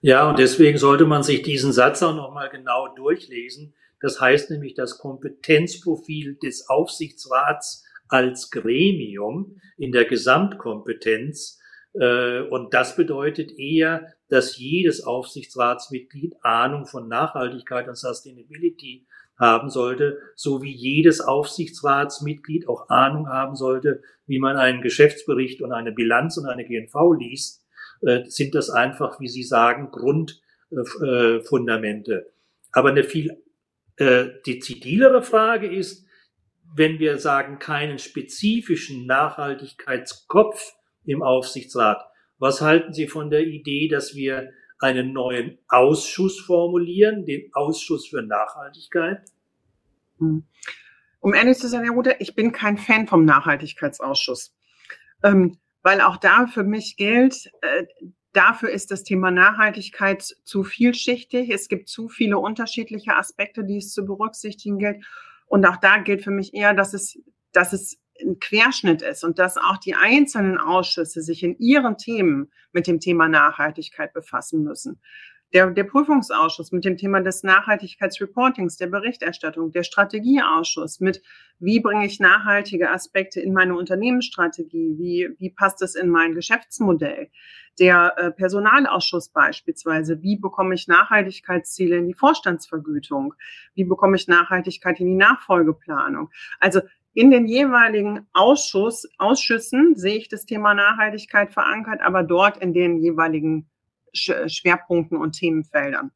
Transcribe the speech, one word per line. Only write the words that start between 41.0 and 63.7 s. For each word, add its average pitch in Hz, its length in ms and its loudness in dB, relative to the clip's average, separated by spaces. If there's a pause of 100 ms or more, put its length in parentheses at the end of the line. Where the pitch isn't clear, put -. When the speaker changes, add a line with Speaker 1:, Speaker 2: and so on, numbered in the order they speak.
Speaker 1:
im 143 200 -6
Aufsichtsrat, 123 840 -2 (320)
was 135 240 -2
halten 160 320 2
Sie 147 140 -6
von 151 220 -10
der 151 160 2
Idee, 147 420 -6
dass 147 280 -4
wir 135 360 -8 (280)
einen 131 340 -2
neuen 127 540 -6
Ausschuss 151 720 2
formulieren, 180 840 0
den - 280 -8
Ausschuss - 540 -4
für 127 160 -8
Nachhaltigkeit? 143 1000 -6 (960)
Speaker 2:
Hm. 160 260 -2 (760)
Um - 160 0
ehrlich 254 240 4
zu 254 80 -8
sein, 240 160 -4
Herr 233 100 -2
Ruther, 247 260 0
ich 190 140 -12
bin 226 180 0
kein 208 280 -2
Fan 220 260 0
vom 165 200 4
Nachhaltigkeitsausschuss. 143 1300 -2 (680)
Ähm, 190 360 4 (240)
weil 196 180 4
auch 185 160 4
da 214 300 4
für 233 160 -4
mich 214 340 -4
gilt, 240 540 2 (100)
äh, 170 240 -2 (480)
dafür 214 360 4
ist - 200 -8
das 196 140 -8
Thema 185 260 0
Nachhaltigkeit 196 920 2
zu - 400 -8
vielschichtig. 240 880 -2
Es 196 160 -6
gibt 185 220 -8
zu 226 200 -14
viele 208 300 0
unterschiedliche 220 800 -4
Aspekte, 202 460 -6
die 196 140 -6